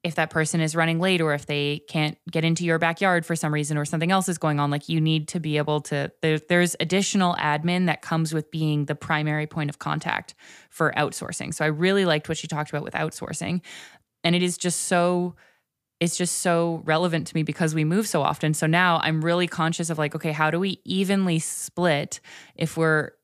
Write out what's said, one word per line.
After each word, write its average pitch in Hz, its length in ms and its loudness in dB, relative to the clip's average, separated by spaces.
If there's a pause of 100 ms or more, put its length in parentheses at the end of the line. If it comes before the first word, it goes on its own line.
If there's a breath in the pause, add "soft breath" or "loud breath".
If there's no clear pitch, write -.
if 170 140 -4
that 160 140 0
person 160 320 0
is 156 160 0
running 165 200 2
late 180 220 2
or 156 140 2
if 139 120 -4
they 147 440 -2
can't 151 280 0 (140)
get 160 140 0
into 165 180 2
your 165 160 2
backyard 170 460 2
for 165 100 -2
some 151 180 -2
reason 151 240 -2
or 147 60 0
something 165 300 0
else 190 160 2
is 165 80 -2
going 151 200 0
on, 143 140 2
like, 147 160 -4
you 160 140 2
need 156 260 2
to 175 140 -6
be 151 160 -2
able 147 240 0
to, 143 280 -4 (120)
there, 156 180 2
there's 175 400 2
additional 185 560 2
admin 170 520 0
that - 140 0
comes 160 320 0
with 156 160 -4
being 151 360 0
the 147 100 -4
primary 151 500 -2
point 151 240 -4
of - 80 -10
contact - 580 -4 (340 loud breath)
for 156 260 0
outsourcing. - 580 -4
So 156 120 -2
I - 20 2
really 185 380 2
liked 156 240 0
what 160 80 -2
she 160 100 -10
talked 151 220 -6
about 147 140 -4
with - 100 -12
outsourcing. - 680 -4 (640 loud breath)
And 170 140 4
it 180 40 2
is 180 160 0
just - 280 -2
so, 175 500 2 (640 soft breath)
it's 170 160 0
just 180 220 -2
so 170 480 2
relevant 165 420 0
to - 80 -14
me 160 80 2
because 156 320 -2
we 156 80 2
move 190 240 2
so 156 140 0
often. 156 320 0
So 156 140 0
now 170 360 4
I'm 160 160 0
really 170 280 2
conscious 170 420 -2
of, 156 80 -2
like, 151 180 -2
okay, 156 160 -4
how 156 180 2
do 170 120 0
we 196 240 -2
evenly 185 540 2
split - 840 -2 (340 loud breath)
if 160 220 -2
we're 156 340 2 (120)